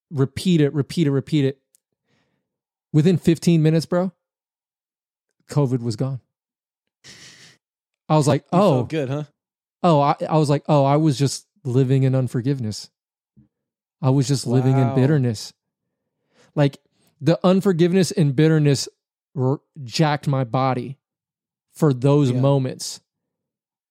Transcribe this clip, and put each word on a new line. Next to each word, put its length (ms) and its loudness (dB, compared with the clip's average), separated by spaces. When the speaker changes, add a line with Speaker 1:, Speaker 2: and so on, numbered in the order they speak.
Speaker 1:
repeat 500 0
it, 120 0
repeat 340 -2
it, 40 0
repeat 340 -2
it. 140 -4
Within 260 2
fifteen 460 2
minutes, 220 0
bro, 260 -4
covid 320 -2
was 160 -6
gone. 220 -6
I 80 4
was 100 2
like, 160 2
Speaker 2:
You 160 0
Speaker 1:
"Oh." 200 4
Speaker 2:
felt 100 -6
good, 200 -6
huh? 140 -6
Speaker 1:
Oh, 180 4
I, 140 2
I 80 0
was 120 2
like, 180 0
"Oh, 180 2
I 120 2
was 200 0
just 280 -2
living 400 0
in 120 0
unforgiveness. 720 -4
I 100 2
was 180 2
just 180 -4
living 300 2
in 120 2
Speaker 2:
Wow. 60 -6
Speaker 1:
bitterness." 580 0
Like, 220 0
the 260 0
unforgiveness 640 2
and 240 0
bitterness 520 2
r-, 220 -2
jacked 440 -2
my 180 0
body 520 -4
for 200 2
those 380 2
Speaker 2:
Yeah. 80 -2
Speaker 1:
moments. 640 -2